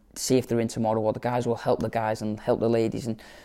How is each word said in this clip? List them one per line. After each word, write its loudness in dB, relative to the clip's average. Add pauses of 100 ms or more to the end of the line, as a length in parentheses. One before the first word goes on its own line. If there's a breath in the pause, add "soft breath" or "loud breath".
(160)
see 2
if -2
they're 2
in 2
tomorrow, 0
or 2
the -4
guys -2
will 2
help 0
the -2
guys -2
and -4
help 2
the 2
ladies. 2
And -6 (220 loud breath)